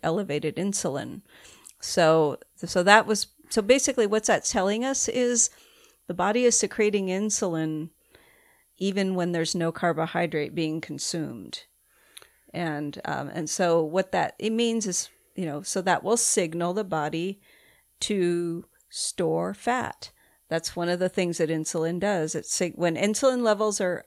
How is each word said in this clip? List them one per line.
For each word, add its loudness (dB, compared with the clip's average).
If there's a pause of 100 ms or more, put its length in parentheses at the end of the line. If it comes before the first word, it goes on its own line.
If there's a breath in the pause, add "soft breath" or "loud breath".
elevated -2
insulin. -4 (600 loud breath)
So, 4 (180)
so 0
that 8
was, 0 (220)
so 2
basically 4
what's 2
that 2
telling 0
us -2
is 2 (580 soft breath)
the -6
body 2
is 6
secreting 0
insulin -2 (880 soft breath)
even 0
when 0
there's -2
no 0
carbohydrate -2
being -2
consumed. -8 (920 loud breath)
And, -4
um, -4
and -6
so 2
what 0
that, 0
it -2
means 0
is, -4 (260)
you -4
know, -6
so -4
that 0
will 2
signal 0
the -2
body -4 (640 soft breath)
to 0 (240)
store -2
fat. -4 (380 soft breath)
That's -4
one -2
of 0
the 2
things 0
that 2
insulin -2
does. 0
It's -6
sig-, -2
when 0
insulin 2
levels 2
are, -2